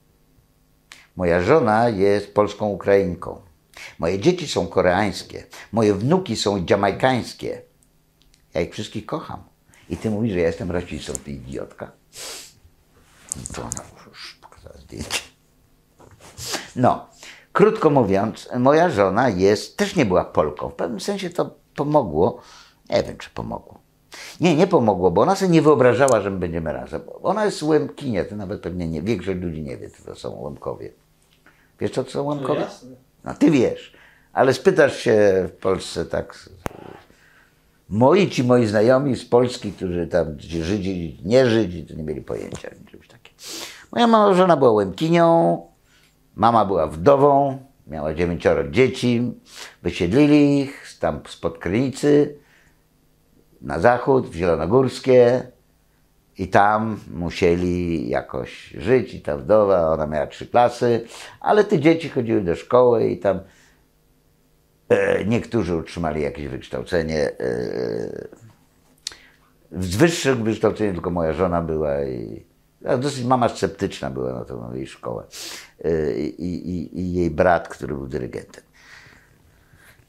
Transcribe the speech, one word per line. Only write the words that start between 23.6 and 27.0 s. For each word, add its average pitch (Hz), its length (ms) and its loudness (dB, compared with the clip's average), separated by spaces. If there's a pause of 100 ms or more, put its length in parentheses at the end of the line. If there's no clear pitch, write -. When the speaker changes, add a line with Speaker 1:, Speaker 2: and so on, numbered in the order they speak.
Speaker 1:
Nie, 123 160 2
nie 185 100 4
pomogło, 107 440 4
bo 95 120 4
ona 185 140 2
sobie 190 140 0
nie 160 120 6
wyobrażała, 127 580 6
że 98 100 -4
my 95 80 -6
będziemy 82 340 -4
razem. 65 300 -10 (200)